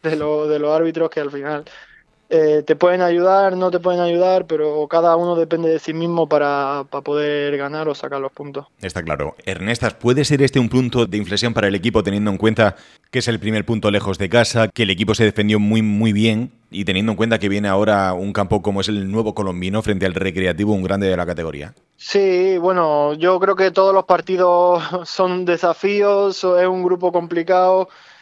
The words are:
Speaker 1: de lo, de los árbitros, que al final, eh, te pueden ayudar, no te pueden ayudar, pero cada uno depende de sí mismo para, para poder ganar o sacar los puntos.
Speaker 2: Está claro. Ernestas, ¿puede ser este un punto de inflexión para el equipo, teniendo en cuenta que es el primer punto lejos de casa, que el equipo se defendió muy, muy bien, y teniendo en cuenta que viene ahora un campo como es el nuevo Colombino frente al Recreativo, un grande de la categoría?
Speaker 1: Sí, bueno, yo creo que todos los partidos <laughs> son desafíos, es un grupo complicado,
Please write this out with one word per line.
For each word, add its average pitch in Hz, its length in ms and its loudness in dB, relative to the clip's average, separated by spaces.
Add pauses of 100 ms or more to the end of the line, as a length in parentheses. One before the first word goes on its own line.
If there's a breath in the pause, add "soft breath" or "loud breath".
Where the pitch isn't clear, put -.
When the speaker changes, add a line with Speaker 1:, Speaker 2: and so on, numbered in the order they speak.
Speaker 1:
de 156 120 -2
lo, 151 320 -2
de 151 120 0
los 147 160 0
árbitros, 165 340 0
que - 100 -8
al 143 100 -4
final, 143 360 -8 (640 loud breath)
eh, 151 360 2
te 156 100 2
pueden 180 260 2
ayudar, 185 540 4
no 185 160 0
te 175 80 0
pueden 175 220 0
ayudar, 175 460 2
pero 151 420 -2
cada 165 260 4
uno 175 220 0
depende 165 320 0
de 160 100 0
sí 160 140 -8
mismo 165 340 -2
para, 143 600 0
para 139 120 -8
poder 147 540 -2
ganar 143 320 -6
o 143 80 -2
sacar 139 240 -8
los 135 140 -8
puntos. 143 320 -12 (160)
Speaker 2:
Está 175 200 -8
claro. 73 340 -6 (100)
Ernestas, 104 480 -4
¿puede 131 320 2
ser 139 160 2
este 135 180 2
un 120 80 2
punto 120 380 0
de 101 120 -4
inflexión 104 360 -4
para 104 160 2
el 98 60 0
equipo, 117 280 0
teniendo 104 260 -2
en 98 80 -2
cuenta 107 380 2 (360 loud breath)
que 131 80 -4
es 120 100 -2
el 117 100 -2
primer 107 260 -2
punto 110 260 -2
lejos 98 260 -2
de 95 100 -4
casa, 113 400 2
que 113 160 -2
el 98 60 2
equipo 101 260 0
se 113 80 2
defendió 107 340 2
muy, 104 240 2
muy 107 300 0
bien, 110 400 0 (180)
y 98 140 -8
teniendo 104 300 0
en - 20 -8
cuenta 110 240 0
que 101 80 -2
viene 101 220 0
ahora 98 420 2
un 95 220 -6
campo 101 280 0
como 98 200 -2
es 95 80 -4
el 101 200 -4
nuevo 107 240 -2
Colombino 95 480 -4
frente 98 240 -2
al 92 80 -2
Recreativo, 92 600 -2
un 95 100 -2
grande 98 240 -2
de 92 80 0
la 87 100 -2
categoría? 80 480 -8 (220)
Speaker 1:
Sí, 190 640 0
bueno, 160 560 0
yo 180 260 2
creo 190 160 2
que 190 160 2
todos 190 220 4
los 190 100 4
partidos 180 800 2
<laughs> 165 220 -8
son 185 400 -2
desafíos, 196 1000 0
es 180 240 4
un 185 160 -2
grupo 180 300 0
complicado, 180 760 0 (340 loud breath)